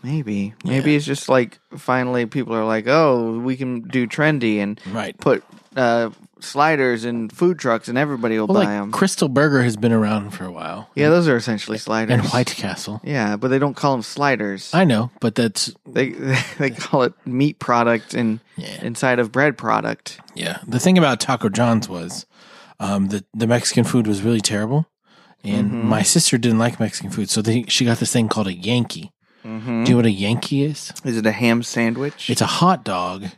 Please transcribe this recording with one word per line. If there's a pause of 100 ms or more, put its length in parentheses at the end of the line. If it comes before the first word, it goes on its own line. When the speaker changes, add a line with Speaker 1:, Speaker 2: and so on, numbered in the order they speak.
Speaker 1:
Maybe. (120)
Speaker 2:
Yeah.
Speaker 1:
Maybe
it's
just,
like, (180)
finally
people
are
like,
"Oh,
we
can
do
trendy
and (140)
Speaker 2:
Right.
Speaker 1:
put, (340)
uh, (320)
sliders
in
food
trucks
and
everybody
will
Speaker 2:
Well,
Speaker 1:
buy
Speaker 2:
like,
Speaker 1:
'em."
Speaker 2:
Crystal
Burger
has
been
around
for
a
while.
Speaker 1:
Yeah,
those
are
essentially
sliders.
Speaker 2:
And
White
Castle.
Speaker 1:
Yeah,
but
they
don't
call
'em
sliders.
Speaker 2:
I
know, (100)
but
that's (140)
Speaker 1:
They,
<laughs>
they
call
it (120)
meat
product
and (160)
Speaker 2:
Yeah.
Speaker 1:
inside
of
bread
product. (160)
Speaker 2:
Yeah. (100)
The
thing
about
Taco
John's
was, (560)
um,
the, (100)
the
Mexican
food
was
really
terrible. (560)
And
Speaker 1:
Mm-hmm.
Speaker 2:
my
sister
didn't
like
Mexican
food,
so
they,
she
got
this
thing
called
a
Yankee. (340)
Speaker 1:
Mm-hmm.
Speaker 2:
Do
you
know
what
a
Yankee
is? (120)
Speaker 1:
Is
it
a
ham
sandwich?
Speaker 2:
It's
a
hot
dog (120)